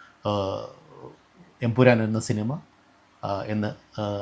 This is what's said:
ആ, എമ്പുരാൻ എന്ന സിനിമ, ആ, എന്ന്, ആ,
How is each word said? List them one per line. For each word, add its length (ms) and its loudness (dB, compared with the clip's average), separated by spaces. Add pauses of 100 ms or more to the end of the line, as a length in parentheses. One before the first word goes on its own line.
(260)
ആ, 40 0 (1300)
എമ്പുരാൻ 400 6
എന്ന 180 -2
സിനിമ, 400 -4 (640)
ആ, 220 -4
എന്ന്, 540 -6
ആ, 20 -2 (200)